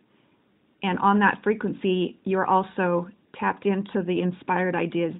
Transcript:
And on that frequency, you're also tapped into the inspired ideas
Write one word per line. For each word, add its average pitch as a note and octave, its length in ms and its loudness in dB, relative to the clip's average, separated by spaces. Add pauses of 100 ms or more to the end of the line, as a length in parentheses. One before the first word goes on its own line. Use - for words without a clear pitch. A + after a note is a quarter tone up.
(840)
And F#3 180 -2
on G3+ 180 6
that G3+ 240 4
frequency, F#3+ 840 -2
you're F#3+ 220 0
also F3+ 640 0 (260)
tapped F#3+ 300 -6
into G3 380 0
the F3 180 0
inspired F3+ 540 -2
ideas E3+ 460 -2